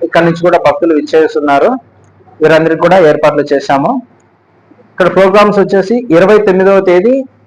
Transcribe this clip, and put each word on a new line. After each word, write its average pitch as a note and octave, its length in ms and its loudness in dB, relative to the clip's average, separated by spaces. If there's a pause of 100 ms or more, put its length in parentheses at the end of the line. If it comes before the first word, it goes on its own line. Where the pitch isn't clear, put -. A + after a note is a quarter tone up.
ఇక్కడి E3+ 220 0
నుంచి E3 160 -2
కూడా F3 180 0
భక్తులు D#3 360 0
విచ్చేస్తున్నారు. D3+ 840 0 (640)
వీరందరికీ D#3+ 380 0
కూడా F3 180 2
ఏర్పాట్లు D3 540 0
చేశాము. D3 500 -2 (880)
ఇక్కడ F3+ 240 -2
ప్రోగ్రామ్స్ G3+ 440 2
వచ్చేసి G3 520 -2
ఇరవై F#3+ 280 2
తొమ్మిదవ F#3+ 420 0
తేదీ F#3+ 440 0 (220)